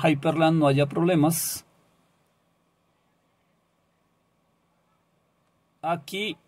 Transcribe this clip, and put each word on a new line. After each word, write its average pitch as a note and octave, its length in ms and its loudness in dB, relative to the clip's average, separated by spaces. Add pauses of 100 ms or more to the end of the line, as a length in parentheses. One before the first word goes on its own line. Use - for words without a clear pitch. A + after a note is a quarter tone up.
Hyperland D#3+ 560 2
no D3+ 80 4
haya C#3 200 2
problemas. E3 800 0 (4000)
Aquí E3+ 640 -8